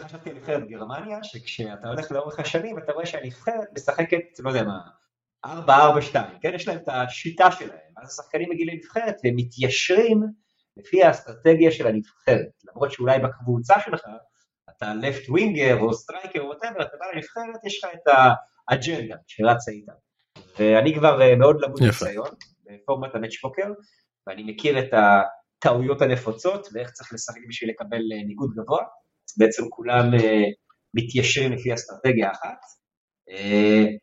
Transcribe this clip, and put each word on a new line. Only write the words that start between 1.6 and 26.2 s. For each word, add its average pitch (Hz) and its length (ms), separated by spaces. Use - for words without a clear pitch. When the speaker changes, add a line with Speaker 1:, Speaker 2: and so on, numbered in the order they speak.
Speaker 1:
הולך 147 240
לאורך 147 280
השנים, 214 380
אתה 147 140
רואה 165 140
שהנבחרת 175 680
משחקת, 170 480
לא 127 100
יודע 127 160
מה, 98 140
ארבע 147 320
ארבע 147 260
שתיים, - 380
כן? 180 140
יש 170 140
להם 170 80
את 165 120
השיטה 165 600
שלהם, 98 460
אז 123 120
השחקנים 160 420
מגיעים 165 180
לנבחרת 208 560
והם 120 120
מתיישרים 185 880
לפי 180 260
האסטרטגיה 160 680
של 156 160
הנבחרת, 107 680
למרות 135 280
שאולי 127 260
בקבוצה 123 560
שלך, 175 160
אתה 104 160
left 139 260
winger 147 520
או 113 100
striker 170 500
או 139 120
whatever, 185 300
אתה 147 180
בא 180 140
לנבחרת, 226 500
יש 202 200
לך 180 100
את 131 400
האג'נדה 127 480
שרצה 113 440
איתה. 104 220
ואני 110 360
כבר, 147 280
אה, 127 140
מאוד 147 240
למוד 131 220
Speaker 2:
יפה. 120 240
Speaker 1:
ניסיון 104 220
בפורמט 131 500
המאץ' 110 260
פוקר, 180 260
ואני 107 260
מכיר 139 260
את - 140
הטעויות 123 1120
הנפוצות 135 680